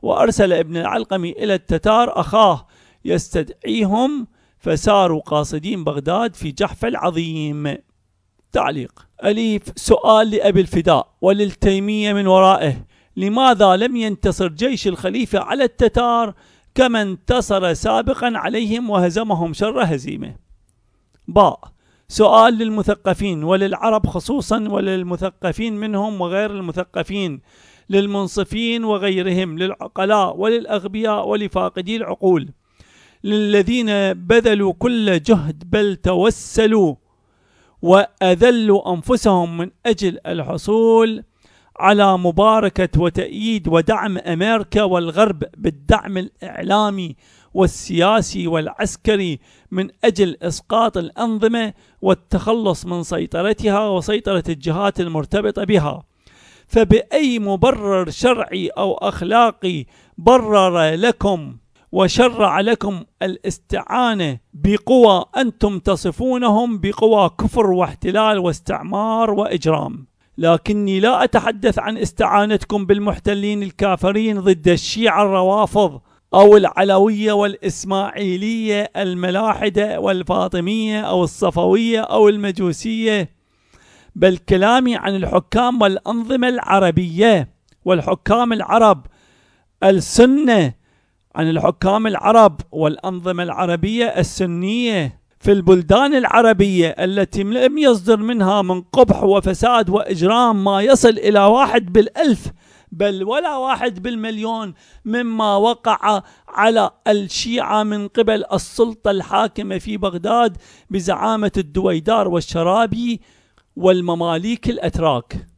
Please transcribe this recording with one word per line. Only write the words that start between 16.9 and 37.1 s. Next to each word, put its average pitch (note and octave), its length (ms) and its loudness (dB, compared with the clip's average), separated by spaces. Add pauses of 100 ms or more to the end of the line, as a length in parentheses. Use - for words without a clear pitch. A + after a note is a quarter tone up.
انتصر F#3+ 720 -2
سابقاً A#3 640 -2
عليهم A3 540 -4
وهزمهم F3+ 640 -2
شر A3+ 300 -2
هزيمة؟ D3+ 520 -6 (920)
باء، F3 320 2 (480)
سؤال A3+ 460 6
للمثقفين G3+ 880 -2
وللعرب G3 640 0
خصوصاً، A3 640 -4
وللمثقفين F#3+ 1040 -4
منهم G#3 460 -4
وغير F#3+ 300 -2
المثقفين، F3+ 880 -8 (480)
للمنصفين G3+ 960 -2
وغيرهم، F#3 720 -2
للعقلاء F#3+ 800 -2
وللأغبياء G#3 880 -4
ولفاقدي F#3+ 680 -4
العقول، F#3 540 -2 (760)
للذين G#3 880 0
بذلوا G3+ 680 2
كل A3 400 0
جهد D#3 500 0
بل G#3 260 0
توسلوا G3 1000 0 (840)